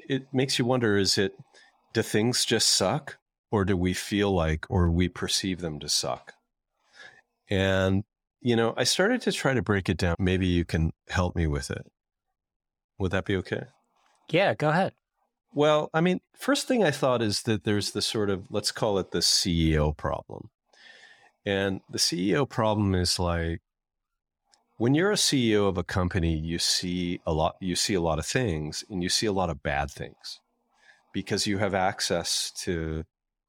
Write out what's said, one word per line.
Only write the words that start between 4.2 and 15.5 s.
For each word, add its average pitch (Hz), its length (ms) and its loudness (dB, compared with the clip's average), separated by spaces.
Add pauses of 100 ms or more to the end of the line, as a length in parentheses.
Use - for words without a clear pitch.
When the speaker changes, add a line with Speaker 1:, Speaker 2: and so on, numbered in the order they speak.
Speaker 1:
like, 80 380 0
or 87 200 4
we 85 200 2
perceive 92 500 -4
them 80 200 -6
to 73 100 -10
suck? - 460 -4 (1120)
And, 95 560 2 (340)
you 120 160 2
know, 113 220 2
I 127 80 0
started 226 380 0
to 196 100 -2
try 135 200 0
to 120 80 0
break 98 280 0
it 85 80 2
down. 85 200 0
Maybe 92 300 2
you 87 160 2
can 80 300 0 (160)
help 90 260 0
me 82 120 0
with - 220 -4
it. - 160 -8 (1120)
Would 92 140 -2
that 92 140 0
be 101 100 0
okay? - 280 -4 (640)
Speaker 2:
Yeah, 165 240 2
go 147 160 0
ahead. 175 240 0 (600)